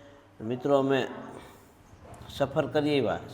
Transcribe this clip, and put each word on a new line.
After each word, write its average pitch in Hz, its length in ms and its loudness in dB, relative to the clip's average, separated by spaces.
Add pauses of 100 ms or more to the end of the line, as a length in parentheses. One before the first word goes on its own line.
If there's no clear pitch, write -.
(400)
મિત્રો, 135 380 2
અમે 135 280 4 (1300)
સફર 139 300 0
કરીએ 147 260 2
એવા 120 260 2 (160)